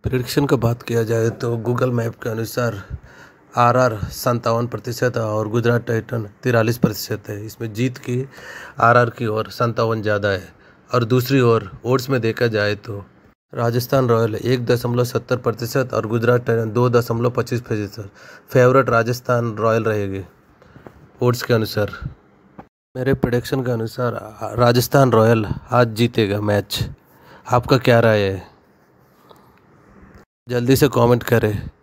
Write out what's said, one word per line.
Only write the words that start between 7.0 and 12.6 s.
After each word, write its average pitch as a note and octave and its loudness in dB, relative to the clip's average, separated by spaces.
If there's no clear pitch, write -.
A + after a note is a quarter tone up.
है। G#2 -10
इसमें A2 -12
जीत B2+ -4
की B2+ -6
आरआर A#2+ 6
की - -8
ओर G#2+ -4
सत्तावन A2+ -2
ज़्यादा G#2 0
है। F2+ -4
और B2 2
दूसरी B2+ 2
ओर A2+ 2
ओड्स B2+ 0
में C3 0
देखा A2+ 0
जाए G#2 0